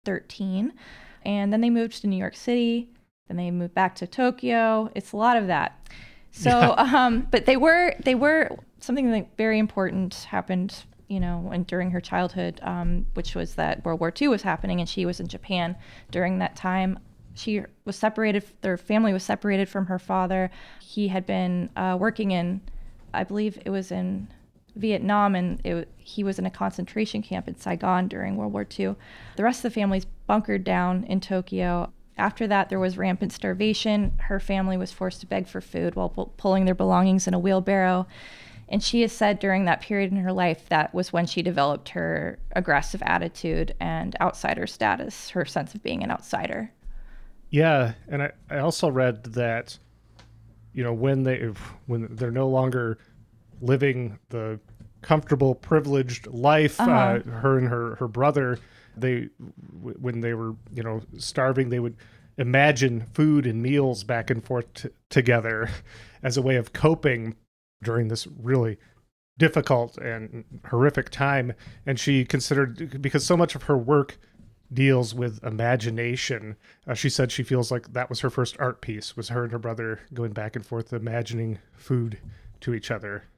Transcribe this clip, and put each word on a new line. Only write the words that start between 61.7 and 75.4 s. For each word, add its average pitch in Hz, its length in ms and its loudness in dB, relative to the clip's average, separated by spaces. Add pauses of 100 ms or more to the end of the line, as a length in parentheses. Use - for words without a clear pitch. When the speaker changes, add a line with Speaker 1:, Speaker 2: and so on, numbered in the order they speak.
Speaker 2:
would 117 180 -4 (400)
imagine 127 760 4
food 151 340 4
and 113 160 -2
meals 131 400 2
back 117 260 -2
and 117 160 0
forth 120 300 -4
t-, - 140 -10 (200)
together 113 640 4 (260)
<laughs> - 280 -20
as 127 120 0
a 135 60 2
way 131 140 4
of 117 160 -2
coping 127 640 2 (480)
during 117 240 2
this 113 180 -4
really 120 520 0 (600)
difficult 139 600 2
and 113 460 -10 (260)
horrific 131 400 2
time. 139 420 0 (320)
And 135 160 -2
she 135 240 4
considered, 135 800 -2
because 139 220 0
so 180 120 4
much 170 180 2
of 135 100 -8
her 147 120 2
work 139 420 2 (540)
deals 123 420 4
with 120 300 -6